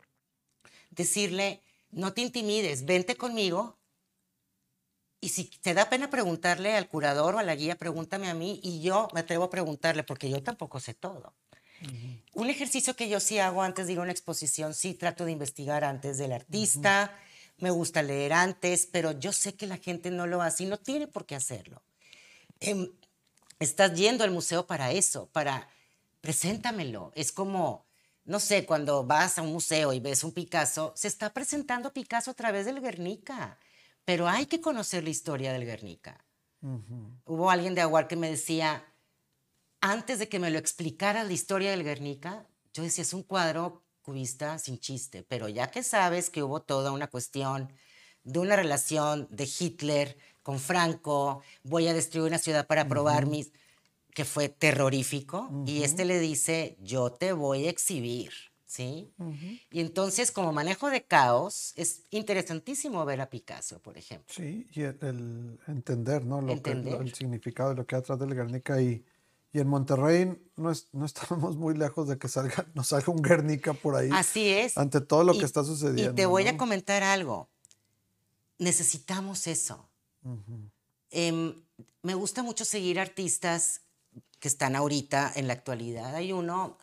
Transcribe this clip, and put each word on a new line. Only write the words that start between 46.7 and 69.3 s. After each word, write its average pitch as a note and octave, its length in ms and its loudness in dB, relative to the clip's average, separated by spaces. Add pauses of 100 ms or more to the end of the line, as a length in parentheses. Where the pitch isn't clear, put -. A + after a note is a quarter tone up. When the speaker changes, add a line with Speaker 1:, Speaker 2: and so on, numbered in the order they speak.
Speaker 1:
una C#3 160 -4
cuestión C3+ 640 -4 (520)
de C3+ 160 -2
una G3+ 160 4
relación D3+ 760 2
de C3+ 180 -4 (100)
Hitler D3 580 0 (260)
con C#3 160 -4
Franco, D3+ 800 2 (220)
"Voy E3 240 2
a E3 60 4
destruir D#3+ 340 0
una E3 100 0
ciudad D#3 300 2
para D3+ 200 4
probar D3 360 4
Speaker 2:
Ujú. C#3+ 80 2
Speaker 1:
mis", D3+ 200 -4 (640)
que D3 120 -2
fue C#3+ 240 0
terrorífico, C#3 1000 2 (160)
y D3 120 -2
Speaker 2:
Ujú. D3 80 2
Speaker 1:
este F3 200 0
le F3+ 140 2
dice, D#3+ 640 0
"Yo B2 300 0
te F#3 220 -2
voy C#3 340 0
a - 20 0
exhibir", B2 640 -2 (340)
¿sí? C#3 520 -10
Speaker 2:
Ujú. E3+ 400 -10 (140)
Speaker 1:
Y E3 80 -4
entonces, F#3+ 520 0
como F3 220 0
manejo F3+ 360 0
de C4 140 0
caos, C#3 720 4
es - 340 -4
interesantísimo G3+ 960 -2
ver C#3 160 -2
a C3 80 -6
Picasso, - 520 -12
por G2+ 160 -20
ejemplo. - 360 -18
Speaker 2:
Sí, F#3+ 400 -10
y D3+ 80 -6
el, C#3 200 -4
el A#2+ 640 -8
entender, C3 580 -2
¿no? C#3 160 -2
Lo C3+ 60 -2
que, B2+ 60 2
Speaker 1:
Entender. B2+ 400 -4
Speaker 2:
lo, - 80 -2
el B2+ 120 -6
significado B2 580 -2
de B2+ 40 -2
lo B2 100 -4
que C3 100 -4
hay C3 40 2
atrás B2+ 200 -4
del C3+ 140 -2
Guernica. B2+ 480 0
Y, A#2+ 220 2 (500)